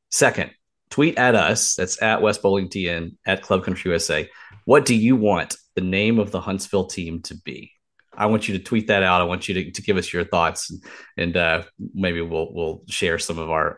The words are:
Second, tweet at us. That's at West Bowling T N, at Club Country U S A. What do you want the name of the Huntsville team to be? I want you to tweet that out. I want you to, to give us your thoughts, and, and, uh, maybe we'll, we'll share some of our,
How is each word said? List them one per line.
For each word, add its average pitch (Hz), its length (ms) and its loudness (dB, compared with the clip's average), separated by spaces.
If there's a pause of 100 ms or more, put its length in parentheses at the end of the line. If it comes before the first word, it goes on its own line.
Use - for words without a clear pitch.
(120)
Second, 113 400 2 (380)
tweet 151 280 2
at 123 160 4
us. 107 400 2
That's - 260 -4
at 110 220 0
West 104 180 2
Bowling 98 280 2
T 92 200 -4
N, 85 380 -6
at 95 160 0
Club 95 220 0
Country 92 260 -4
U 85 60 2
S 80 140 -2
A. 76 200 -2 (340)
What 131 200 6
do 123 100 2
you 117 220 4
want 101 400 0 (180)
the - 60 -4
name 104 400 2
of 98 100 -2
the 90 100 -4
Huntsville 95 460 -4
team 82 360 -8
to - 140 -14
be? - 360 -16 (440)
I 104 100 0
want 107 200 0
you 101 100 -2
to 95 60 -8
tweet 110 240 -2
that 101 160 4
out. 90 180 4
I 90 40 2
want 90 240 -4
you 98 60 -4
to, 90 180 -4
to - 100 -10
give 101 140 0
us 87 160 -2
your 87 100 -2
thoughts, 85 480 -2
and, - 140 -16 (320)
and, 85 200 -2
uh, 82 280 0 (280)
maybe 90 280 -2
we'll, 82 340 -6
we'll 80 340 -6
share 82 300 -2
some 82 220 -6
of 80 100 -6
our, 78 280 0